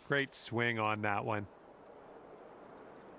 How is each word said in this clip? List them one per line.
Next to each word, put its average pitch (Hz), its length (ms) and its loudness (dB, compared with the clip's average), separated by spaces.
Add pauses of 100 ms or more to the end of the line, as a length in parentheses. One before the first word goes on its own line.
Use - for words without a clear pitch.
Great 139 300 4
swing 117 440 4
on 107 240 4
that 104 200 4
one. 104 240 0 (1700)